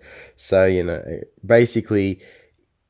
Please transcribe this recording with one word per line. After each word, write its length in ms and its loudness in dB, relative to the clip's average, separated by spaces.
So, 300 0
you 160 2
know, 200 -6
basically, 760 0